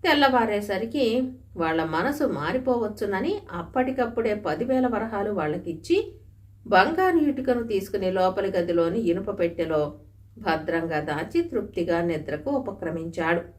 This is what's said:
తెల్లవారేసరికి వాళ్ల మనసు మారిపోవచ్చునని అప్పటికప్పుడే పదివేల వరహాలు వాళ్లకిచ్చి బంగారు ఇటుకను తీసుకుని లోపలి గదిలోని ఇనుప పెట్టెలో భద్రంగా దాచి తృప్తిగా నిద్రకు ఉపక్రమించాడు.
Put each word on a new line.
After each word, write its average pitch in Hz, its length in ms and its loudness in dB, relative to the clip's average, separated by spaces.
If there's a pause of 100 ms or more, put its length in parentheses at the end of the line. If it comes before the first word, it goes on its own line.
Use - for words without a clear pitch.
తెల్లవారేసరికి 233 1200 2 (280)
వాళ్ల 165 280 0
మనసు 185 400 0
మారిపోవచ్చునని 240 1120 -2 (140)
అప్పటికప్పుడే 233 840 0
పదివేల 240 520 0
వరహాలు 214 440 -2
వాళ్లకిచ్చి 175 840 -2 (520)
బంగారు 330 500 4
ఇటుకను 254 460 2
తీసుకుని 196 480 -2
లోపలి 185 400 2
గదిలోని 170 500 2
ఇనుప 196 380 0
పెట్టెలో 160 560 0 (440)
భద్రంగా 165 600 -2
దాచి 156 420 -2
తృప్తిగా 175 600 -2
నిద్రకు 156 480 -4
ఉపక్రమించాడు. 170 920 -2 (180)